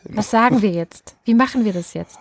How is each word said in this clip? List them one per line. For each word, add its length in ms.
was 260
sagen 300
wir 100
jetzt? 540
Wie 80
machen 320
wir 80
das 220
jetzt? 260